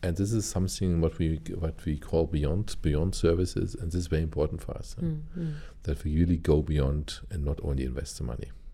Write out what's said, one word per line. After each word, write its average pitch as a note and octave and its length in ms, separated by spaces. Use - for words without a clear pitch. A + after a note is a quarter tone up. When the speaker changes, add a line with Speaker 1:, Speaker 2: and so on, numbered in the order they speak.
Speaker 1:
And E2 140
this G2+ 160
is A2 120
something F2+ 560
what D#2+ 160
we, D#2+ 220
what D#2+ 280
we D2+ 120
call E2 280
beyond, D#2 560
beyond D#2 340
services, F2 600
and E2 160
this F2+ 100
is E2 60
very D#2+ 160
important D2+ 380
for - 160
us, - 220
uh, - 40
Speaker 2:
Mm, D#3 180
mm. D#3+ 160
Speaker 1:
that C#2+ 200
we D2+ 120
really E2+ 220
go D#2 240
beyond D2 580
and D2 120
not D2 200
only C2+ 220
invest B1+ 320
the - 60
money. - 280